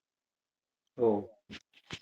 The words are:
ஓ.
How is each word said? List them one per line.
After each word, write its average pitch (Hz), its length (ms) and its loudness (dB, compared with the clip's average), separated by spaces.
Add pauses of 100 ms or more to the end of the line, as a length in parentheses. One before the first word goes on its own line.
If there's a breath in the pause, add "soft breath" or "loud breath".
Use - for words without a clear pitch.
(920)
ஓ. 107 420 2 (680)